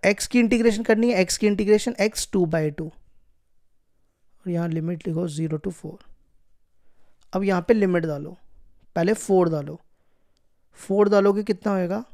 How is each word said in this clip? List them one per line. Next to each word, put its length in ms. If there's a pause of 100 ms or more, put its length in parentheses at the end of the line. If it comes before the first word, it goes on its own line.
एक्स 220
की 120
इंटीग्रेशन 440
करनी 280
है, 100
एक्स 180
की 80
इंटीग्रेशन 540
x 320
टू 140
बाई 240
टू, 160
और 1600
यहाँ 180
लिमिट 380
लिखो 220
ज़ीरो 300
to 120
फ़ोर। 280 (1300)
अब 120
यहाँ 240
पे 60
लिमिट 300
डालो, 320 (600)
पहले 180
फ़ोर 360
डालो, 300 (920)
फ़ोर 360
डालोगे 340
कितना 300
होएगा, 420